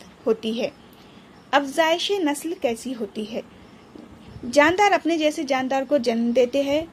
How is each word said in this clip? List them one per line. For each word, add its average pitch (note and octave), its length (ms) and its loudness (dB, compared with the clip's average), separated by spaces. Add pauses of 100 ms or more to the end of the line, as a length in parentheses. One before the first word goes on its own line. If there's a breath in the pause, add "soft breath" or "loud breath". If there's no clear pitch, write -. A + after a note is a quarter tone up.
(260)
होती A3 260 0
है। A#3+ 180 -4 (800 loud breath)
अफजाइश D#4+ 640 2
नस्ल D#4+ 480 -2
कैसी A#3+ 300 -4
होती A3 320 -8
है? A3 180 -10 (1040 loud breath)
जानदार E4+ 460 4
अपने E4 260 0
जैसे D4+ 260 0
जानदार C4 400 -2
को C#4+ 140 2
जन्म A#3 340 0
देते B3+ 300 2
हैं, D4 300 -2